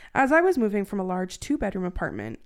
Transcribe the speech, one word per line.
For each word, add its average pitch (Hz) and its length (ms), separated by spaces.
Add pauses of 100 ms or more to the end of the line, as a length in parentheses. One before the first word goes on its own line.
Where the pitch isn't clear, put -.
(140)
As 262 160
I 320 100
was 359 180
moving 208 260
from 196 160
a 190 40
large 185 360
two-bedroom 196 440
apartment, 110 600